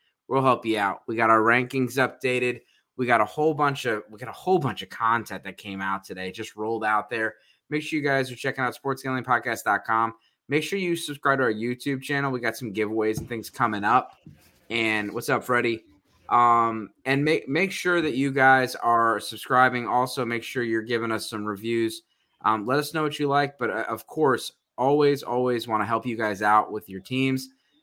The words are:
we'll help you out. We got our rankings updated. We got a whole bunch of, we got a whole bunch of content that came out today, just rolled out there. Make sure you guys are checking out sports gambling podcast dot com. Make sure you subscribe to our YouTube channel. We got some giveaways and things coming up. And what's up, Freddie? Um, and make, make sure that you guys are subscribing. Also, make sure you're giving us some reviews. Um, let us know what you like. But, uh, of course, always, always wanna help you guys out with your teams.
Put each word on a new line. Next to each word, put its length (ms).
we'll 140
help 220
you 120
out. 300
We 100
got 140
our 100
rankings 540
updated. 640
We 100
got 140
a 60
whole 280
bunch 320
of, 240
we 80
got 120
a 40
whole 260
bunch 220
of 80
content 540
that 140
came 240
out 240
today, 260
just 240
rolled 300
out 240
there. 260
Make 120
sure 180
you 60
guys 260
are 40
checking 280
out 120
sports 260
gambling 240
podcast 400
dot 180
com. 300
Make 160
sure 160
you 160
subscribe 440
to 60
our 80
YouTube 480
channel. 300
We 80
got 160
some 160
giveaways 460
and 100
things 220
coming 340
up. 320
And 420
what's 160
up, 160
Freddie? 400
Um, 600
and 180
make, 240
make 240
sure 300
that 140
you 160
guys 460
are 420
subscribing. 680
Also, 380
make 160
sure 220
you're 180
giving 300
us 180
some 160
reviews. 560
Um, 240
let 140
us 160
know 80
what 160
you 80
like. 320
But, 100
uh, 180
of 200
course, 460
always, 460
always 460
wanna 180
help 180
you 140
guys 240
out 300
with 180
your 100
teams. 500